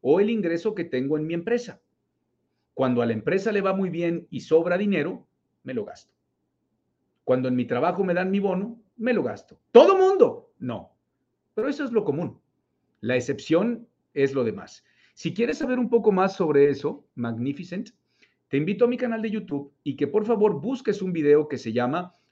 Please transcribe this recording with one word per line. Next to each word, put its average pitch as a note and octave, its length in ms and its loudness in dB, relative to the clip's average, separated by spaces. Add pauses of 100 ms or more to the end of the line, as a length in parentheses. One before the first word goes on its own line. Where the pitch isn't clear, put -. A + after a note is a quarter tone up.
o E3 200 4
el A3 80 2
ingreso G3+ 460 -2
que F3 100 -6
tengo C#3 320 -2
en D#3 100 -6
mi E3 60 -6
empresa. F3 480 -6 (920)
Cuando B2+ 280 0
a A#2 40 0
la A#2 60 -2
empresa F3+ 400 -2
le G3+ 80 0
va F#3+ 140 0
muy F#3+ 160 -2
bien E3+ 400 -4
y B2 100 -8
sobra E3 380 2
dinero, F#3+ 500 -2 (360)
me C3 100 -12
lo A2+ 100 -6
gasto. - 300 -16 (1120)
Cuando B2+ 240 2
en B2+ 80 0
mi B2 80 0
trabajo F3 400 0
me F3 80 0
dan F#3 180 -2
mi G3+ 80 0
bono, G3 400 -4 (160)
me A#3+ 160 -4
lo F#3+ 120 0
gasto. - 360 -10 (120)
¿Todo F#4 260 10
mundo? F#4 600 2
No. A#2+ 380 -10 (580)
Pero A#3 140 -2
eso D4 160 -4
es A#3+ 80 -6
lo A3 140 2
común. D3 340 -4 (600)
La B2 160 -2
excepción F3+ 720 -2 (240)
es C#3 200 0
lo C3 120 0
demás. F#2+ 400 -8 (300)
Si - 180 -6
quieres A#3+ 240 -2
saber B3+ 220 -2
un A#3+ 100 -2
poco A3+ 240 4
más F#3+ 220 2
sobre D3 340 4
eso, C#3+ 360 -6 (100)
Magnificent, B2+ 760 -8 (580)
te - 80 -6
invito F#3+ 300 2
a - 20 2
mi B3 80 0
canal A#3 260 -4
de A3 100 -4
YouTube F3 420 -6 (100)
y C#3 140 -6
que C#3+ 100 0
por G#3 180 0
favor G#3 360 2
busques A3+ 400 -4
un F#3 100 -4
video D3+ 380 4
que B2+ 80 -6
se A2+ 160 -6
llama C#3 420 -2 (160)